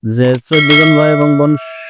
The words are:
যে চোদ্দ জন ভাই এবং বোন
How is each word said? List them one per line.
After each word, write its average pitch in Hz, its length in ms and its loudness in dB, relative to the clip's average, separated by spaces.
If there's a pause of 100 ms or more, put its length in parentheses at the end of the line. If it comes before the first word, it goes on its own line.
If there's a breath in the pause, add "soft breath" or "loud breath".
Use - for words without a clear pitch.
যে 120 320 0
চোদ্দ 151 360 -2
জন 156 260 4
ভাই 151 160 2
এবং 147 260 0
বোন 147 180 0 (340)